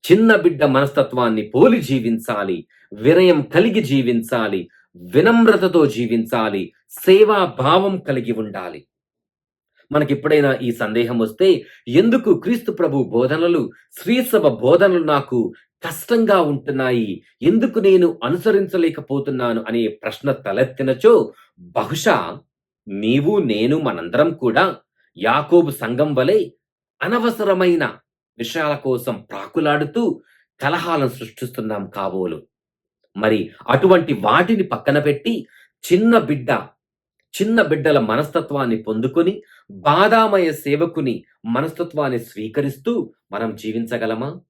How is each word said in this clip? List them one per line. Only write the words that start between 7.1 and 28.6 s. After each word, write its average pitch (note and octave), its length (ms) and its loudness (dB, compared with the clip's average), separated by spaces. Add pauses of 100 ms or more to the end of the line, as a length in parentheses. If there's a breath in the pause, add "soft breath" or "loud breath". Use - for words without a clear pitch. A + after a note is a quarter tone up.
కలిగి A#2+ 320 -6
ఉండాలి. F#2+ 560 -10 (1040)
మనకెప్పుడైనా C#3+ 720 2
ఈ A#2+ 100 -4
సందేహం A#2 480 -2
వస్తే, D#3+ 460 0 (220 loud breath)
"ఎందుకు G3+ 520 2
క్రీస్తు A3+ 320 -4
ప్రభు C#3 320 -2
బోధనలు, C#3+ 680 0 (300 loud breath)
శ్రీసభ A3+ 460 0
బోధనలు D#3+ 560 2
నాకు C3+ 500 -2 (300 loud breath)
కష్టంగా G#3+ 580 0
ఉంటున్నాయి, C3 840 -2 (180 soft breath)
ఎందుకు A3 380 2
నేను F#3 440 4
అనుసరించలేకపోతున్నాను?" C#3 1400 -2
అనే A2+ 200 -2
ప్రశ్న G#2+ 440 -6
తలెత్తినచో, C3 1000 0 (260 loud breath)
బహుశా G#2 800 -4 (480)
నీవు, A#2 500 0
నేను, A#2+ 420 0
మనందరం A#2 540 -2
కూడా D3+ 420 0 (420)
యాకోబు C#3+ 540 2
సంఘం B2 420 -4
వలె C3 360 0 (520)
అనవసరమైన F#3+ 960 0 (400)
విషయాల D3 380 -4